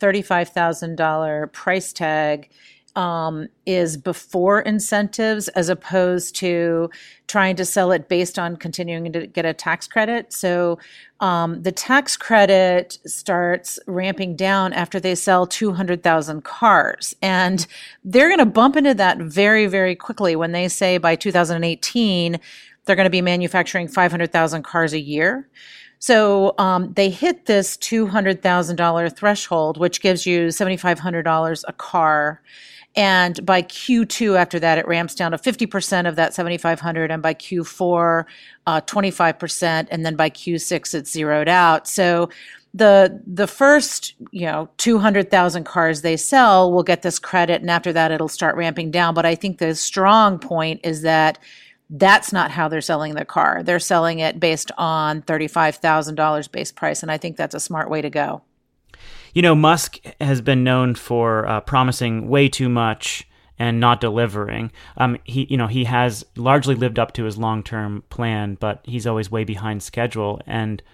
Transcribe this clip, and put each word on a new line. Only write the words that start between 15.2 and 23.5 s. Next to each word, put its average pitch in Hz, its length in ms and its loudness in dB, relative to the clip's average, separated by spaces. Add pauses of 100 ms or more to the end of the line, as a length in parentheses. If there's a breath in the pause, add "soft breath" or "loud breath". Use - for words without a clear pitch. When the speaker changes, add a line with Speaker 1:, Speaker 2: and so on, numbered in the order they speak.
Speaker 1:
two 202 260 -2
hundred 175 300 -4
thousand 156 400 0
cars. - 800 2
And 185 420 0 (380 loud breath)
they're 254 280 4
gonna 320 160 6
bump 240 280 4
into 285 200 4
that 185 240 2
very, 202 480 2
very 185 280 0
quickly 180 400 -4
when 165 160 -2
they 175 160 -2
say 180 320 0
by 165 160 2
two 196 160 -4
thousand 170 320 2
eighteen, 170 800 -2 (440 loud breath)
they're 196 120 2
gonna 185 140 4
be 180 120 0
manufacturing 175 640 0